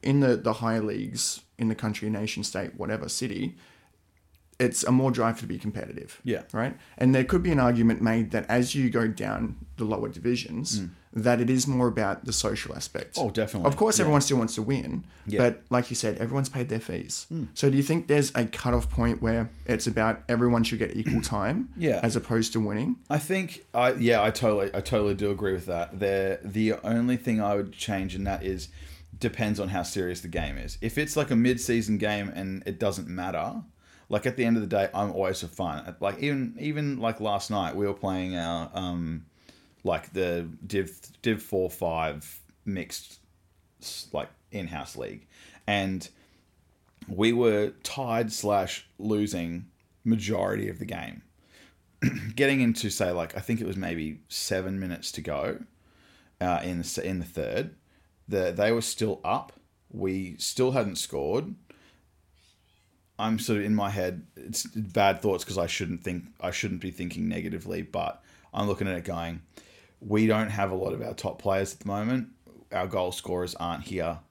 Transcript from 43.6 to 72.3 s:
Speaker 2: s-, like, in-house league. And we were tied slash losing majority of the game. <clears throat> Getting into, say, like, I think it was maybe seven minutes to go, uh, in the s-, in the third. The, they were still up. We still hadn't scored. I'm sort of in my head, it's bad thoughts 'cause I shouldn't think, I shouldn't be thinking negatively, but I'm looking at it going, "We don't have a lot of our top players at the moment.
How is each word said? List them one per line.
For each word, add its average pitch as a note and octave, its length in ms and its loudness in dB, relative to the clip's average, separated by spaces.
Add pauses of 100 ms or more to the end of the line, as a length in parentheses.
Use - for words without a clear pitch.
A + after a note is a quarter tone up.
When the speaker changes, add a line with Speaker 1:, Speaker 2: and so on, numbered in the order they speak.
Speaker 2:
s-, - 320 -12
like, D2+ 160 -4 (220)
in-house D#2+ 460 -10
league. G#1+ 300 -10 (420)
And F#2+ 400 0 (960)
we G#2+ 260 2
were A2 400 4 (120)
tied A#2 480 -2
slash G2+ 540 0 (120)
losing G2+ 680 0 (380)
majority G#2 640 2
of G2 120 -8
the G2 60 -6
game. - 360 -10 (800)
<clears throat> G#2 320 -2
Getting C#3 260 4
into, A2+ 300 2
say, F#2 220 0
like, E2+ 240 -2
I F#2+ 40 -6
think A2+ 200 -2
it G#2 60 -4
was F#2 100 -4
maybe E2 520 -4
seven F#2+ 520 -2
minutes F2+ 320 -6
to - 80 -10
go, D2 400 -4 (800)
uh, F2+ 240 0
in F2+ 140 -4
the E2 60 -4
s-, - 140 -6
in F#2 220 -2
the E2+ 40 -4
third. F2 520 -4 (520)
The, F#2 280 2
they G#2 160 4
were A#2 100 2
still - 420 -2
up. A2+ 280 -2 (380)
We F#2+ 480 -4
still - 340 0
hadn't G#2 240 0
scored. F#2 580 -2 (1600)
I'm A2 200 0
sort G#2+ 220 0
of G2+ 40 -2
in G#2+ 100 2
my G2+ 160 0
head, F2+ 360 -2 (100)
it's - 300 -6
bad G2 560 2
thoughts F#2+ 220 2
'cause F#2+ 140 -4
I F2 80 0
shouldn't F2 360 -4
think, F2+ 220 -6 (160)
I F2+ 100 -4
shouldn't F#2 300 -4
be F#2 100 -6
thinking F2 380 -6
negatively, F2 540 -6
but E2+ 400 -6 (320)
I'm G2+ 120 -2
looking G2 220 -2
at F#2 80 -4
it F2 80 -8
going, E2+ 380 -6 (580)
"We G#2+ 260 2
don't G#2+ 240 2
have G2+ 200 -2
a F#2 40 -2
lot F#2 180 -2
of A#2 100 -6
our A2+ 120 -8
top - 260 -6
players G2 340 0
at - 60 -20
the - 80 -10
moment. A2 400 -2 (440)